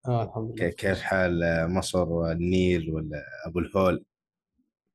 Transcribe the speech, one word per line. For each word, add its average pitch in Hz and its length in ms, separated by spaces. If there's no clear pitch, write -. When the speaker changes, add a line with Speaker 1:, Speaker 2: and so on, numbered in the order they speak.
Speaker 1:
اه 120 160
الحمد 113 280
لله 90 200
Speaker 2:
ك-، - 40
كيف 98 160
Speaker 1:
بخير. 90 140
Speaker 2:
حال 90 360
مصر 90 380
والنيل 85 840
ولا 76 340
أبو 85 120
الهول؟ 92 460